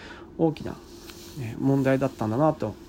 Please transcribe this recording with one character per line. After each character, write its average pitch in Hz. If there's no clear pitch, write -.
大 165
き -
な、 -
ね、 117
問 139
題 135
だ 139
っ -
た 110
ん -
だ 110
な 151
と。 107